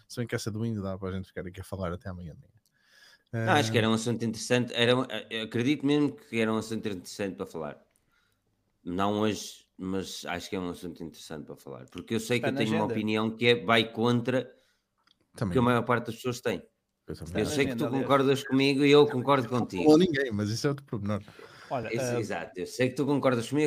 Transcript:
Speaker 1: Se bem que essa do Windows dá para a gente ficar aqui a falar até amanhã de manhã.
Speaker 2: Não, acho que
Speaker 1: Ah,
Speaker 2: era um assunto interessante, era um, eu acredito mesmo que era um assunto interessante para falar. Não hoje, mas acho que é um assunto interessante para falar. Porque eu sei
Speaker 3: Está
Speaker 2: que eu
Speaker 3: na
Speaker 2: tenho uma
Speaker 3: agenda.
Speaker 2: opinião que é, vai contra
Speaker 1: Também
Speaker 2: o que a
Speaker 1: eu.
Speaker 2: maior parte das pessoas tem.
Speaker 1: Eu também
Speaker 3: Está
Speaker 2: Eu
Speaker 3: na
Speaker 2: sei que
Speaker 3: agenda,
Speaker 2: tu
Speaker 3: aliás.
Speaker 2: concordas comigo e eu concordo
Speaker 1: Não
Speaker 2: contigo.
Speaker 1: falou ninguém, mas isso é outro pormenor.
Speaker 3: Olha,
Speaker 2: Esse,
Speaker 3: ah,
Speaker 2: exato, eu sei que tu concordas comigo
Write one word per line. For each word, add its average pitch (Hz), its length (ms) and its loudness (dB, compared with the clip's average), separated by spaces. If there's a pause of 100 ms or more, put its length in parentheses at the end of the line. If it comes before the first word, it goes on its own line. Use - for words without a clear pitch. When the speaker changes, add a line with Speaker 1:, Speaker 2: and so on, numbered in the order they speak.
Speaker 1:
Se - 120 -12
bem 120 80 -4
que - 80 -2
essa 113 160 -6
do 107 120 -6
Windows 113 200 -4
dá 95 160 -6
para 95 100 -6
a 92 40 -4
gente 92 140 -8
ficar 90 200 -12
aqui 90 140 -12
a - 40 -16
falar 92 280 -6
até 87 160 -10
amanhã 90 260 -12
de - 60 -20
manhã. - 120 -20 (920)
Speaker 2:
Não, 180 80 2
acho 135 180 2
que 113 60 2
Speaker 1:
Ah, - 20 6
Speaker 2:
era 110 100 4
um 110 40 4
assunto 113 320 -2
interessante, 120 500 -2
era 120 200 6
um, 127 80 2 (260)
eu 113 160 -4
acredito 123 400 0
mesmo 147 300 4
que - 240 -8
era 110 140 2
um 110 40 0
assunto 107 320 -4
interessante 95 460 -6
para 95 100 -8
falar. 76 360 -10 (1000)
Não 98 380 0
hoje, - 460 -4 (100)
mas 92 480 -6
acho 85 240 -6
que 104 60 -6
é 95 40 -4
um 90 100 -4
assunto 85 340 -12
interessante 76 420 -14
para 71 120 -16
falar. 65 320 -16
Porque 90 260 -8
eu 110 40 -2
sei 123 200 0
Speaker 3:
Está - 20 -2
Speaker 2:
que 139 80 -2
eu - 60 -2
Speaker 3:
na 123 60 -2
Speaker 2:
tenho 110 120 0
uma 110 120 0
Speaker 3:
agenda. 107 80 -4
Speaker 2:
opinião 107 420 0
que 120 120 -2
é, 120 180 4
vai 113 260 4
contra 120 600 0 (840)
Speaker 1:
Também 92 220 -2
Speaker 2:
o - 20 6
que - 0 -
a - 40 6
Speaker 1:
eu. 120 40 4
Speaker 2:
maior 120 160 4
parte 113 240 0
das 110 100 -8
pessoas 123 240 -6
tem. 98 180 -2 (480)
Speaker 1:
Eu 80 80 -10
também 80 200 -12
Speaker 3:
Está 107 60 0
Speaker 2:
Eu 104 60 2
Speaker 3:
na 101 60 -2
Speaker 2:
sei 139 140 2
que 131 80 -4
Speaker 3:
agenda, - 20 -4
Speaker 2:
tu 117 100 0
Speaker 3:
aliás. 127 300 0
Speaker 2:
concordas 135 260 2
comigo 135 420 2
e 139 60 8
eu 147 180 10
concordo 131 380 2 (100)
Speaker 1:
Não 110 80 0
Speaker 2:
contigo. 92 180 -2
Speaker 1:
falou 151 140 10
ninguém, 143 340 2
mas 104 180 -2
isso 113 180 -2
é - 40 2
outro 139 140 -8
pormenor. 101 380 -4 (460)
Speaker 3:
Olha, 113 260 -6
Speaker 2:
Esse, 123 200 -2
Speaker 3:
ah, 120 80 -2
Speaker 2:
exato, 87 360 -8
eu 87 80 -6
sei 127 220 0
que 127 60 -6
tu 143 100 -2
concordas 127 440 2
comigo 151 180 2